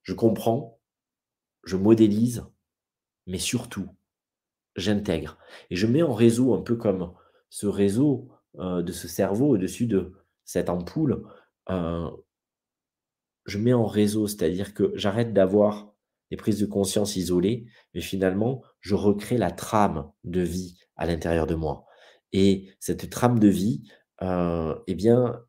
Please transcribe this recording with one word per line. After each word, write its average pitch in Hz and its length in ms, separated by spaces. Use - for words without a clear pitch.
Je 92 120
comprends, 113 680
je 92 120
modélise, 110 680
mais 92 100
surtout, 98 520
j'intègre. 98 640
Et 92 60
je 95 100
mets 131 160
en 143 140
réseau, 117 400
un 90 60
peu 117 140
comme 92 380
ce - 180
réseau, 104 600
euh, 90 240
de 87 100
ce - 160
cerveau 104 420
au-dessus 98 360
de 92 280
cette 87 240
ampoule, 92 580
euh, 85 400
je 101 140
mets 120 140
en 117 120
réseau, 104 400
c'est-à-dire 95 480
que - 220
j'arrête 110 360
d'avoir 101 600
des - 60
prises 101 220
de 101 60
conscience 98 520
isolées, 90 500
mais 87 80
finalement, 98 640
je 98 160
recrée 101 420
la 90 140
trame 87 600
de 87 180
vie 90 380
à 80 100
l'intérieur 82 400
de 85 80
moi. 78 320
Et 98 480
cette 85 320
trame 123 260
de 104 100
vie, 98 360
euh, 85 520
eh 92 80
bien 117 540